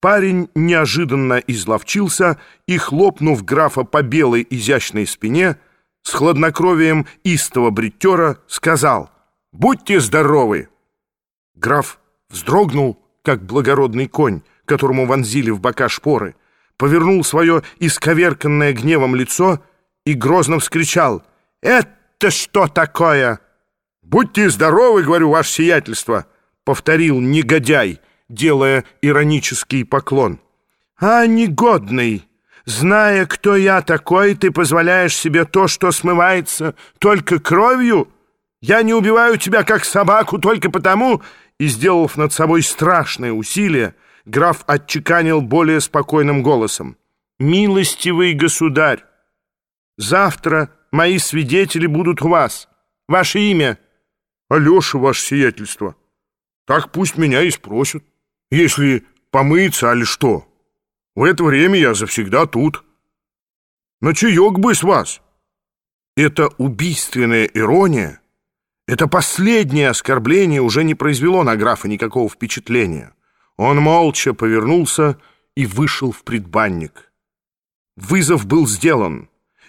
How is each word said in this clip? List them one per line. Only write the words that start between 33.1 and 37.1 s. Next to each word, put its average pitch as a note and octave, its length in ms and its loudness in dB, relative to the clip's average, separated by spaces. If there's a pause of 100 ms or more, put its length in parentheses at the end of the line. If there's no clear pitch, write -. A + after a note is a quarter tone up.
кто G3+ 320 0
я F#3+ 240 2
такой, F3+ 540 0
ты F#3+ 140 0
позволяешь E3 640 0
себе E3 300 0
то, F#3+ 240 0
что F3+ 240 -2
смывается F3 840 -2 (220)
только F#3+ 440 2